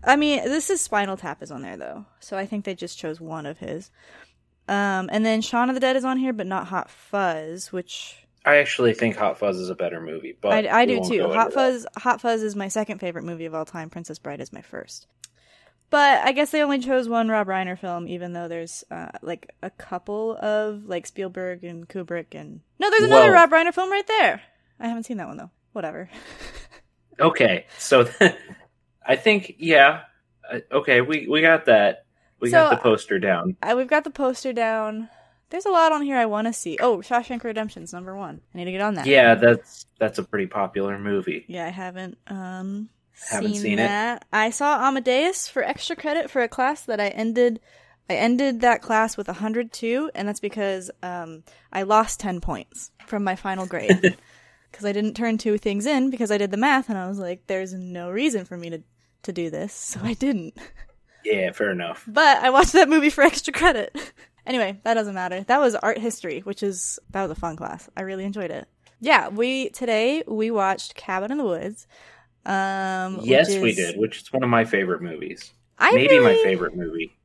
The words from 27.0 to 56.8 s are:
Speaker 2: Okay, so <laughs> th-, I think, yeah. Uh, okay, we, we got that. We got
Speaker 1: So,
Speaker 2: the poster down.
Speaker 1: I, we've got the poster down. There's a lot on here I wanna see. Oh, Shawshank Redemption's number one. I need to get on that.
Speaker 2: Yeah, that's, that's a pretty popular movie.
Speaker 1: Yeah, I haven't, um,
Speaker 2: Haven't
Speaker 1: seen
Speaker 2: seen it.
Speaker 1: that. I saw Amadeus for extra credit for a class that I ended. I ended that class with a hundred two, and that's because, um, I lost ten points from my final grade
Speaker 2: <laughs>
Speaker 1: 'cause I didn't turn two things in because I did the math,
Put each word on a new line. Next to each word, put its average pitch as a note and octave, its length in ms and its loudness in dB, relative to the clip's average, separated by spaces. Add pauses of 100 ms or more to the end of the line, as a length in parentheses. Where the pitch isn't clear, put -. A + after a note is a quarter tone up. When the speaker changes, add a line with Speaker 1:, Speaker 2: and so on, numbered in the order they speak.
Speaker 2:
Okay, A#2+ 480 2 (120)
so B2+ 260 6
<laughs> - 140 -4
th-, F#3 160 6 (720)
I C3+ 100 4
think, G#3 420 2
yeah. D#3 440 6 (480)
Uh, A#2+ 100 -8 (120)
okay, C3+ 280 4
we, C#3 280 -2
we D3+ 140 2
got E3 240 6
that. G#2 400 6 (340)
We A#2+ 100 0
got D#4+ 200 6
Speaker 1:
So, B2 60 4
Speaker 2:
the - 40 -10
poster G#2+ 380 2
down. G2 440 0
Speaker 1:
I, A3+ 120 0
we've B3+ 140 0
got D4+ 160 2
the D4+ 60 -10
poster C4 440 -4
down. A3 560 -4 (400)
There's F#4 160 -6
a G4+ 40 0
lot E4 220 6
on D4+ 100 0
here C#4 140 -2
I A#3+ 100 2
wanna A3 280 -2
see. - 260 -8
Oh, A#3 180 2
Shawshank A#3+ 460 -4
Redemption's G#3+ 480 -8
number F#3 240 -14
one. D#3+ 240 -14 (140)
I - 40 -14
need F3 80 -10
to F#3 60 -6
get F#3+ 80 -6
on G#3 140 0
that. D3+ 120 -2
Speaker 2:
Yeah, B2+ 280 10
that's, A#2 500 4 (140)
that's A2 200 -2
a F#2+ 40 -6
pretty G2 240 -4
popular G2 520 -4
movie. G2+ 500 -4
Speaker 1:
Yeah, E3+ 180 -10
I F3 40 -10
haven't, F#3 460 -14 (120)
um, F#3+ 600 -12 (400)
Speaker 2:
Haven't G#3 240 -2
Speaker 1:
seen G#3 80 -4
Speaker 2:
seen G#3 200 -2
it. A3+ 80 2
Speaker 1:
that. A3 440 -4
I G#3+ 180 2
saw C#4 380 0
Amadeus C4+ 600 0
for - 140 -4
extra - 340 -6
credit D4+ 340 -4
for C4+ 100 -2
a A#3 80 0
class C4+ 380 -2
that G#3+ 140 -4
I G3+ 80 0
ended. A3+ 520 0 (480)
I F#3 60 -2
ended A#3+ 480 2
that A#3+ 180 4
class A3 380 0
with G3+ 100 -8
a F#3 60 -8
hundred A3 400 -4
two, B3 400 -2
and G3 120 -6
that's G#3 140 -6
because, G3 500 -6 (120)
um, E3+ 400 -12 (280)
I G3 120 -6
lost G#3+ 360 2
ten F#3 220 -6
points - 520 -10 (140)
from G3+ 180 -4
my F#3 120 -2
final F#3+ 300 -8
grade F3+ 500 2 (280)
Speaker 2:
<laughs> - 280 -20
Speaker 1:
'cause G#3 120 -14
I G3+ 80 -2
didn't G#3 220 -2
turn A3+ 220 -2
two G#3+ 220 0
things G3+ 260 -4
in C4+ 260 0
because A#3 200 -4
I G#3 80 0
did G3+ 140 -2
the G3+ 40 -6
math, C4 320 0